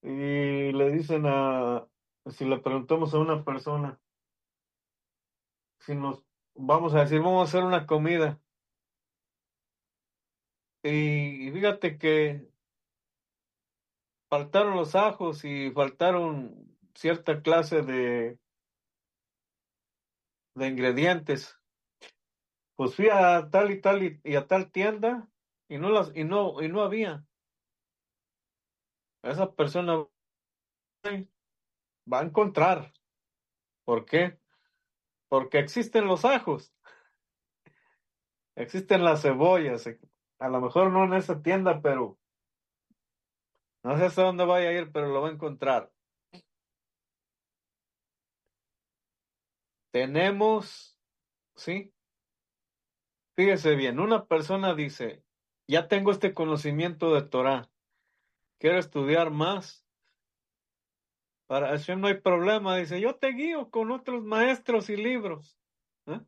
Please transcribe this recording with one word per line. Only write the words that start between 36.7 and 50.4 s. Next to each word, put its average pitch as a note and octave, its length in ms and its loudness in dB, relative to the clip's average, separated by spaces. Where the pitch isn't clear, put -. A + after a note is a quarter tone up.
Existen F#3+ 480 2
las D#3 180 4
cebollas. C#3+ 680 2
A C3 80 -4
lo B2+ 140 0
mejor F3+ 300 4
no F#3+ 120 4
en F#3 100 2
esa F3 280 -2
tienda, F3+ 400 2
pero C3 360 -2
no C#3 140 0
sé F3 80 4
hasta F#3 180 2
dónde F3+ 220 2
vaya F3+ 240 2
a E3+ 40 0
ir, E3+ 180 -4
pero D3 160 -4
lo C#3 140 0
va D#3+ 80 -2
a D#3+ 40 -10
encontrar. C3+ 580 -4
Tenemos, G3 1080 -2